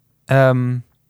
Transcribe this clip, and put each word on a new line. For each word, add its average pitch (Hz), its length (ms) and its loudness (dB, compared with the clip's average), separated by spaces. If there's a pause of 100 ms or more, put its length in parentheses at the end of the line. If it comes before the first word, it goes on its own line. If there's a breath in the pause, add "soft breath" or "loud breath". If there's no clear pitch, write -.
(280)
ähm, 127 560 0 (260)